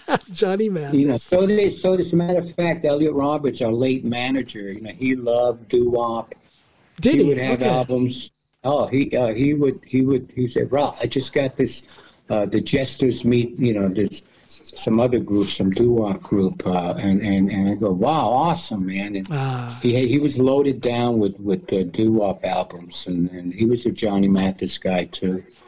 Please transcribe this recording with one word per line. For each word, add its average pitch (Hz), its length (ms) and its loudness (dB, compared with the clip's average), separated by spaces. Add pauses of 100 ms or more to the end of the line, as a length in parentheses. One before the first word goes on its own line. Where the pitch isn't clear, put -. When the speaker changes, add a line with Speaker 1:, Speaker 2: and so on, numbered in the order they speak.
Speaker 1:
<laughs> 262 280 -4
Johnny 196 380 0
Mathis. 151 300 -2
Speaker 2:
You 143 80 4
know, 127 100 2
so 180 280 2
they, 208 240 4
so 185 260 0
as 180 180 -2
a - 20 4
matter 175 240 2
of 170 160 -8
fact, 170 300 -2
Elliot 147 280 2
Roberts, 143 480 -2
our 113 120 0
late 131 320 0
manager, 120 680 -4
you 104 80 -10
know, 107 120 -14
he 131 240 -2
loved 120 520 0
doo-wop. 120 680 0 (680)
Speaker 1:
Did 269 140 4
Speaker 2:
He - 80 6
Speaker 1:
he? 147 40 4
Speaker 2:
would 139 120 2
have 127 220 0
Speaker 1:
Okay. 123 80 2
Speaker 2:
albums. 127 640 -2 (320)
Oh, 131 240 0
he, 127 300 0
uh, 117 160 0
he 139 200 2
would, 139 320 0
he 131 160 0
would, 131 340 0
he 127 120 0
said, 120 240 -2
"Ralph, 143 300 0
I 117 60 -2
just - 260 -4
got - 240 -2
this, - 300 -2 (420)
uh, 107 160 0
the 107 160 0
Jesters 127 640 0
meet, 120 340 2
you 120 140 2
know, 98 140 0
this, 98 360 -2 (240)
some - 520 -2
other 123 200 2
group, 101 300 0
some 95 200 0
doo-wop 110 520 2
group," 95 440 0
uh, 87 320 -2
and, 101 240 2
and, 98 300 2
and 98 180 2
I 104 60 0
go, 101 160 0
"Wow, 117 380 2
awesome, 127 560 0
man." 98 300 -4
And 98 160 -6
Speaker 1:
Ah. 127 500 -6
Speaker 2:
he, 123 260 2
he 143 120 4
was 135 200 0
loaded 131 420 2
down 120 380 0
with, 98 200 0
with, 98 320 -4
uh, 95 120 2
doo-wop 104 600 0
albums, 92 640 -6
and, 87 240 0
and 90 220 -8
he 107 120 0
was 120 200 0
a 110 60 -2
Johnny 98 360 0
Mathis 95 500 0
guy, 90 280 -2
too. 92 380 -4 (240)